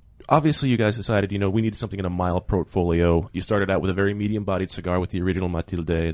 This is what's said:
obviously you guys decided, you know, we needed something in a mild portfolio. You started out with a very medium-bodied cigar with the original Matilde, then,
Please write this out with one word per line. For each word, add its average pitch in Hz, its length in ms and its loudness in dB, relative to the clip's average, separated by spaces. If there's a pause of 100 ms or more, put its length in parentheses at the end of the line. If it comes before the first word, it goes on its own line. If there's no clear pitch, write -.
(300)
obviously 147 380 2
you 123 80 2
guys 107 200 2
decided, 101 360 0
you 101 60 -2
know, 98 120 2
we 110 120 0
needed 110 160 -2
something 98 200 -8
in 95 60 -4
a 90 60 -2
mild 90 360 -2
portfolio. 85 880 2
You 87 80 -4
started 98 300 0
out 95 100 2
with 92 100 0
a 90 40 0
very 101 200 0
medium-bodied 104 560 -2
cigar 90 300 -2
with 87 100 -4
the 90 120 -4
original 92 260 0
Matilde, 85 380 -4
then, 82 280 0